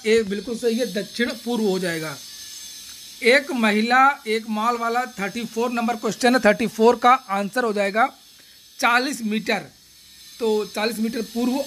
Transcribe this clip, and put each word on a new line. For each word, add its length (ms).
ए 160
बिल्कुल 340
सही 220
है, 160
दक्षिण 380
पूर्व 200
हो 140
जाएगा। 380
"एक 280
महिला 480
एक 220
माल 260
वाला", 280
थर्टी 320
फ़ोर 260
नंबर 260
क्वेश्चन 360
है, 60
थर्टी 280
फ़ोर 300
का 140
आंसर 520
हो 80
जाएगा 400
चालीस 440
मीटर, 400
तो 260
चालीस 320
मीटर 260
पूर्व 420